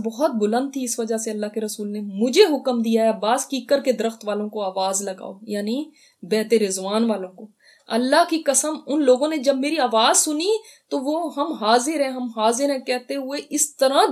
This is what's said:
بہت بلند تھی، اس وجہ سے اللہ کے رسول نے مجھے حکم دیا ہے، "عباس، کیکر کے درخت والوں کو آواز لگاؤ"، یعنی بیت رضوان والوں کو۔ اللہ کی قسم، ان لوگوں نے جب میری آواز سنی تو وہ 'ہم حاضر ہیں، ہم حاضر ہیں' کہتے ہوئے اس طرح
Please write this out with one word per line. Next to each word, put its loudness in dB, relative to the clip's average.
بہت 0
بلند 0
تھی، -4
اس -4
وجہ -2
سے -6
اللہ -4
کے -6
رسول -8
نے -6
مجھے 4
حکم 0
دیا 2
ہے، 4
"عباس، 0
کیکر 0
کے 0
درخت -4
والوں -4
کو -8
آواز -2
لگاؤ"، -10
یعنی -4
بیت -2
رضوان 0
والوں -4
کو۔ -20
اللہ 2
کی 0
قسم، 0
ان 0
لوگوں 4
نے -2
جب 0
میری -2
آواز 2
سنی 0
تو -2
وہ -4
'ہم -2
حاضر 2
ہیں، 0
ہم -6
حاضر 2
ہیں' -2
کہتے -6
ہوئے -6
اس -2
طرح 4